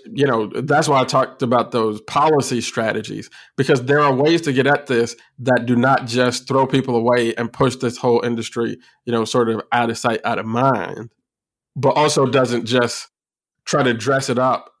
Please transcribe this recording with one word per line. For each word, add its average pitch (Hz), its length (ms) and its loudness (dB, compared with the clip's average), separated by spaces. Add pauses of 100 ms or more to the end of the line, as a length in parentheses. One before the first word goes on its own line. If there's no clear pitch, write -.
(120)
you 131 120 0
know, 113 220 0
that's 147 400 0
why 139 140 2
I 127 40 0
talked 131 380 -2
about 120 300 0
those 110 300 -2
policy 143 580 2
strategies, 110 680 -6 (260)
because 135 300 0
there 143 120 2
are 143 160 4
ways 160 280 2
to 151 100 -2
get 127 160 2
at 143 180 0
this 117 300 0 (240)
that 120 260 0
do 123 80 2
not 127 320 2
just 123 400 0
throw 131 220 2
people 131 260 0
away 117 400 2
and 117 180 -6
push 127 220 0
this 123 220 -6
whole 117 280 2
industry, 117 540 -6 (260)
you 120 80 -4
know, 113 120 0
sort 117 240 0
of 113 120 -2 (120)
out 117 180 2
of 117 80 -6
sight, 113 260 -2
out 98 140 -2
of 104 80 -6
mind, 117 640 -2 (640)
but 135 220 0
also 147 300 2
doesn't 120 380 0
just 120 440 -2 (560)
try 143 180 0
to 123 100 2
dress 131 380 -2
it 120 80 -2
up 127 320 -2 (100)